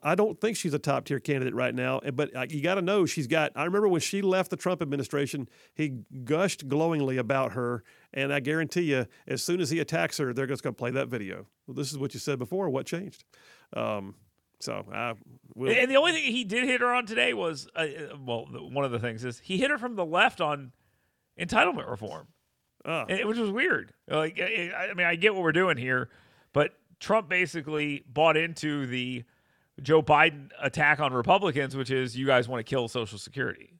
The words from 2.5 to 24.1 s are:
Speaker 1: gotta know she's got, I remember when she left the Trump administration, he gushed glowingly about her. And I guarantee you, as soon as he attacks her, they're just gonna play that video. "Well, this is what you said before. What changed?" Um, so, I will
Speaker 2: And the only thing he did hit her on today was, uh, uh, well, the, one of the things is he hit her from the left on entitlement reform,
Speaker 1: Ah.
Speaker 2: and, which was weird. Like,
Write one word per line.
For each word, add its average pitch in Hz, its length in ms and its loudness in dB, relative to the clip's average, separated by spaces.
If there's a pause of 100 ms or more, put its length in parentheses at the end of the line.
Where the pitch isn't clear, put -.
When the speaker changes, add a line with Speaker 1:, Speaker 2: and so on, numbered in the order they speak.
Speaker 1:
gotta 185 200 2
know 190 240 2
she's 135 220 -2
got, 151 280 2
I 135 80 -2
remember 202 240 4
when 185 140 4
she 196 200 -2
left 185 280 2
the 170 80 -4
Trump 180 240 -2
administration, 139 680 -2 (260)
he 139 260 -4 (260)
gushed 156 420 0
glowingly 143 480 2
about 127 380 0
her. 120 320 -4 (280)
And 139 200 -2
I 143 80 0
guarantee 156 520 0
you, 123 120 2 (200)
as 135 160 -4
soon 180 200 0
as 139 80 -2
he 160 100 0
attacks 160 380 -2
her, 131 160 -2
they're 131 140 -4
just 131 160 -6
gonna 123 100 -4
play - 180 -6
that 131 160 -2
video. 101 380 -8 (200)
"Well, 127 100 -14
this 139 180 -4
is 147 40 -10
what 135 160 -4
you 127 60 -10
said 139 200 -4
before. 180 300 -4
What 131 160 -2
changed?" 170 380 -10 (500)
Um, 104 420 -6 (440)
so, 104 320 -8
I 113 220 -6 (400)
will 131 180 0
Speaker 2:
And 247 200 4
the 269 60 6
only 330 160 6
thing 294 180 -2
he 247 120 -2
did 220 200 0
hit 254 180 2
her 247 100 2
on 247 140 0
today 240 300 0
was, 165 400 -4
uh, 165 60 -2
uh, 147 380 -6
well, 123 320 -4
the, - 120 -12
one 139 220 -2
of 127 60 -2
the 120 60 0
things 113 260 -6
is 123 140 -8
he 185 220 -4
hit 269 100 2
her 294 80 0
from 240 180 -8
the 185 100 -2
left 185 360 2
on 143 300 -2 (680)
entitlement 247 480 2
reform, - 400 -8 (560)
Speaker 1:
Ah. 151 240 -2
Speaker 2:
and, 190 200 -2
which 226 100 -2
was 220 140 0
weird. 214 420 -2 (140)
Like, 156 320 -2